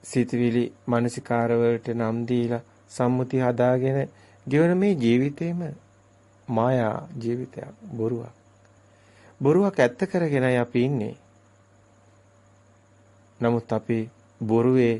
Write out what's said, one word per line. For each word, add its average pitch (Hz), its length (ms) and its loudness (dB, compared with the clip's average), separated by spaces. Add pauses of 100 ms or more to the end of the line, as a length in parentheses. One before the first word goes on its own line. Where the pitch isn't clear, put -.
සිතවිලි 120 600 0 (200)
මානසිකාර 117 680 -2
වලට 117 380 0
නම් 113 360 -4
දීලා 120 360 -2 (240)
සම්මුති 127 540 -2
හදාගෙන 127 600 2 (480)
ගෙවන 160 260 2
මේ 190 200 2
ජීවිතේම 143 680 0 (880)
මායා 117 640 0
ජීවිතයක්, 117 600 -8 (160)
බොරුවක්. 117 440 -6 (1080)
බොරුවක් 180 380 2
ඇත්ත 123 220 2
කරගෙනයි 143 560 0
අපි 120 240 0
ඉන්නේ. 123 340 -2 (2250)
නමුත් 117 320 0
අපි 113 280 -2 (420)
බොරුවේ 117 580 4